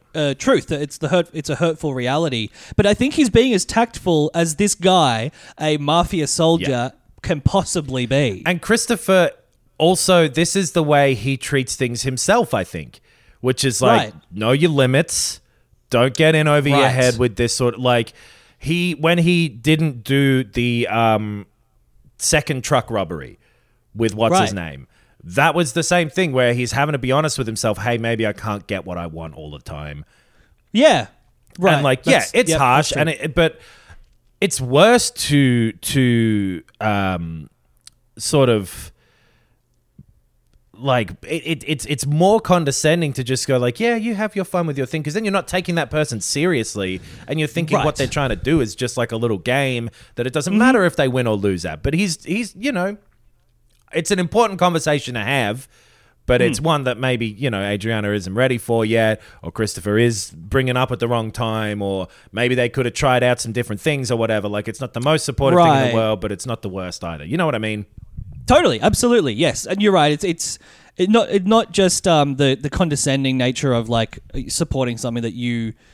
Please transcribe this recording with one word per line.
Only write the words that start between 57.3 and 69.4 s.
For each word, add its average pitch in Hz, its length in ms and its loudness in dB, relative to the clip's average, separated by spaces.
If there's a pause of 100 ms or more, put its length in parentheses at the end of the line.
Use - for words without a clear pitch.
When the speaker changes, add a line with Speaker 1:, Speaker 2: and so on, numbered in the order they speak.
Speaker 2:
know, 98 120 -2
Adriana 104 500 -2
isn't 95 220 -4
ready 127 220 2
for 113 280 0
yet, 110 360 2 (220)
or 82 100 -10
Christopher 104 460 -2
is 117 360 2
bringing 127 440 -2
up 127 120 0
at 120 100 -6
the 117 60 -2
wrong 117 240 -2
time, 110 520 -4
or 95 260 -4 (240)
maybe 123 220 0
they 120 160 0
could 127 160 -2
have 120 80 -6
tried 127 280 2
out 123 180 2
some 117 120 -8
different 107 300 -6
things 139 280 -2
or 120 60 -2
whatever. 110 320 -2
Like, 104 200 -6
it's 110 120 -10
not - 140 -10
the 117 60 -6
most 151 260 0
supportive 139 340 2
thing 165 80 6
in 143 120 4
the 131 60 2
Speaker 1:
Right. 117 80 -2
Speaker 2:
world, 110 280 0
but 104 100 -4
it's 98 140 -10
not 117 160 -8
the 101 80 -8
worst 92 340 -10
either. 80 220 -10
You 113 100 -4
know 180 100 0
what 143 80 -2
I 113 40 -2
mean? 107 260 -4 (640)
Speaker 1:
Totally, 254 340 4
absolutely, 208 540 2
yes. 139 320 -2